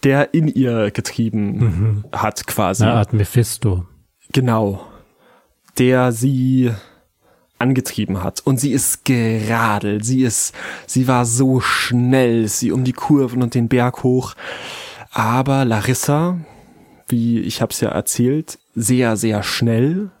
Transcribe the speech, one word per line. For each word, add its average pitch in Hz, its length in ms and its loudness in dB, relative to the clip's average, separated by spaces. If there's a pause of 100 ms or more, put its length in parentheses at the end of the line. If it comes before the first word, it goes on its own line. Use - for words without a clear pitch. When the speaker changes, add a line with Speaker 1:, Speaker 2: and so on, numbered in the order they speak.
Speaker 1:
der 139 300 2
in 160 140 4
ihr 117 420 2
getrieben 107 680 -2
Speaker 2:
Mhm. 104 540 0
Speaker 1:
hat, - 340 -4
quasi. 101 380 0
Speaker 2:
Eine 113 100 4
Art 107 180 2
Mephisto. 101 760 0 (460)
Speaker 1:
Genau. 110 540 0 (920)
Der 127 340 4
sie 127 600 2 (880)
angetrieben 120 680 -2
hat. - 160 -6
Und 135 180 0
sie 139 140 -2
ist - 320 -2
geradelt. 110 1000 0
Sie 131 180 0
ist, - 320 -2 (320)
sie 131 200 0
war 123 180 2
so 127 360 2
schnell, 123 880 2
sie 104 240 -2
um 127 100 0
die 127 120 0
Kurven 127 480 0
und 120 120 -2
den 117 140 2
Berg 123 340 0
hoch. 127 320 0 (760)
Aber 131 520 0
Larissa, 131 760 0 (680)
wie 117 320 0
ich - 220 -4
hab's - 180 -4
ja 117 100 0
erzählt, 127 680 -2 (160)
sehr, 117 420 0
sehr 107 280 0
schnell 139 680 0 (100)